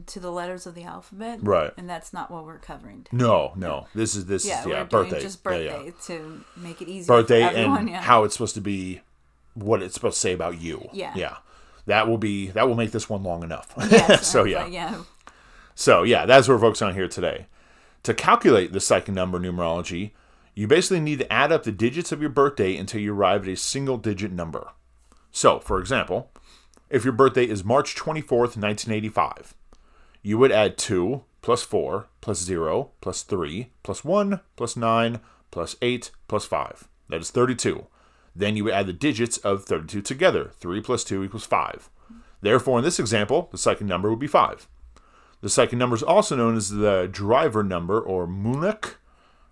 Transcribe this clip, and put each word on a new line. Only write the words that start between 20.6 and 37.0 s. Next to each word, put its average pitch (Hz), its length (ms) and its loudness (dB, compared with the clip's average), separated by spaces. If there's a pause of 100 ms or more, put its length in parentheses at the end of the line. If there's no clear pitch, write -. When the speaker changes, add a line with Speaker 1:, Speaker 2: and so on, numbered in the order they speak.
Speaker 2:
basically 170 360 2
need 151 180 -4
to 123 140 -4
add 139 180 4
up 156 120 2
the 113 100 -4
digits 127 400 -2
of 147 80 -6
your 151 80 -2
birthday 120 480 0
until 98 240 -8
you 104 120 -4
arrive 101 300 2
at 95 60 -8
a 92 80 -6
single 135 400 -4
digit 104 340 -4
number. 85 380 -8 (600)
So, - 280 4
for 98 200 -2
example, 98 520 -2 (580)
if 113 140 2
your 127 80 0
birthday 123 340 4
is 104 200 -2
March 135 300 0
twenty-fourth, 123 600 -2
nineteen 107 380 -4
eighty-five, 107 640 -4 (640)
you 104 160 -2
would 127 160 6
add 104 240 4
two 107 460 -2 (180)
plus 120 220 0
four 90 440 -4 (140)
plus 104 180 -4
zero 87 520 -2 (100)
plus - 220 -8
three 90 480 -6 (120)
plus - 220 -10
one 196 340 0 (160)
plus 120 220 -8
nine 117 420 0 (320)
plus 85 300 -6
eight 123 300 -4 (180)
plus 104 160 -2
five. - 420 -6 (220)